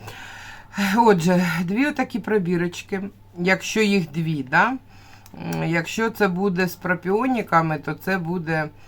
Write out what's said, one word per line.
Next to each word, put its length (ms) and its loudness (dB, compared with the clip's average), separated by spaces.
Отже, 500 6
дві 240 0
отакі 320 -2
пробірочки, 840 -2
якщо 420 0
їх 300 2
дві, 320 -2
да? 300 4
М, 100 -2
якщо 460 0
це 180 2
буде 400 0
з 60 -8
пропіоніками, 1040 0
то 160 -6
це 240 -4
буде 500 -2